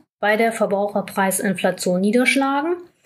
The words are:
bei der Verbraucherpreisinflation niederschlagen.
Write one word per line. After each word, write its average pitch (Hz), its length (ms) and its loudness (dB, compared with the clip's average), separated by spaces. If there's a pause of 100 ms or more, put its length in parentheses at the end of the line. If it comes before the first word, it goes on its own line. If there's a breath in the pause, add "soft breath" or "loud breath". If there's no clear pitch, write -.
(200)
bei 208 180 2
der 226 140 2
Verbraucherpreisinflation 190 1500 0
niederschlagen. 269 800 2 (280 loud breath)